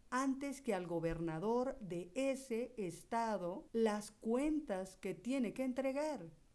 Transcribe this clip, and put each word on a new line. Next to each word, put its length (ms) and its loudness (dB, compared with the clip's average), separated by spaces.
antes 500 0
que 140 2
al 120 0
gobernador 920 0
de 360 -6
ese 600 0
estado, 960 -2
las 400 2
cuentas 880 0
que 160 -4
tiene 400 0
que 100 -2
entregar? 680 0